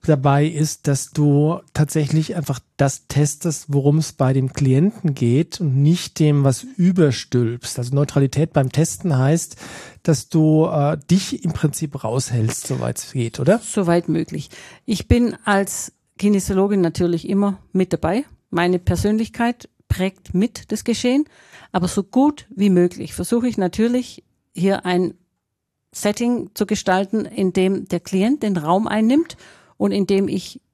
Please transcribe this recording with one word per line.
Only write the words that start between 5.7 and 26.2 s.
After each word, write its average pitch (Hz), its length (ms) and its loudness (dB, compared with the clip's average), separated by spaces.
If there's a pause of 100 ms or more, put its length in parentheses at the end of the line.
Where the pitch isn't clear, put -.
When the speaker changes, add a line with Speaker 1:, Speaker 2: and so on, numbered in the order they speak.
Speaker 1:
nicht 160 380 0
dem, 147 220 4
was 135 200 2
überstülpst. 135 1160 0
Also 123 160 -4
Neutralität 143 600 0
beim 139 180 0
Testen 156 460 0
heißt, 147 380 0 (460)
dass - 280 0
du, 156 360 4
äh, 160 300 0 (140)
dich 190 340 0
im 160 80 0
Prinzip 147 500 -4
raushältst, 117 640 -2
soweit 123 300 -4
es - 160 -14
geht, 120 280 -6
oder? 180 220 2
Speaker 2:
Soweit 175 460 0
möglich. 156 400 -4 (380)
Ich - 200 -4
bin 240 380 2
als 196 480 -2 (240)
Kinesiologin 196 640 2
natürlich 170 480 0
immer 202 300 0 (140)
mit 185 200 0
dabei. 175 320 -2 (240)
Meine 175 300 0
Persönlichkeit 220 880 -2 (200)
prägt - 440 -4
mit - 400 -2
das 214 120 -6
Geschehen, 247 400 0 (480)
aber 175 160 0
so 196 140 -2
gut 294 520 0
wie 196 160 2
möglich 180 420 2
versuche 233 360 -2
ich 220 100 -4
natürlich, 226 680 -2 (300)
hier 190 320 0
ein 180 260 0 (800)
Setting 240 640 -4